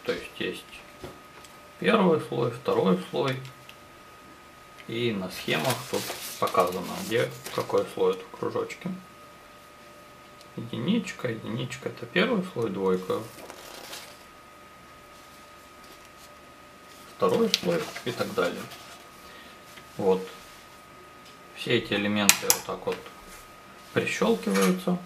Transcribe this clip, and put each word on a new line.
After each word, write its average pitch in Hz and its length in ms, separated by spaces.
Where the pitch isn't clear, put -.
То 98 80
есть - 260
есть - 260
первый 175 440
слой, - 280
второй - 480
слой. 135 260
И 117 240
на 92 180
схемах 143 460
тут 104 100
показано, 90 520
где 117 240
какой - 400
слой 92 200
это - 100
в - 120
кружочке. - 540
Единичка, 127 720
единичка 113 600
это - 160
первый 208 460
слой, 113 180
двойка 95 500
второй - 340
слой 170 320
и 123 80
так 101 220
далее. - 280
Вот. 95 300
Все - 240
эти - 140
элементы 101 500
вот - 240
так - 200
вот 117 100
прищёлкиваются. 190 1120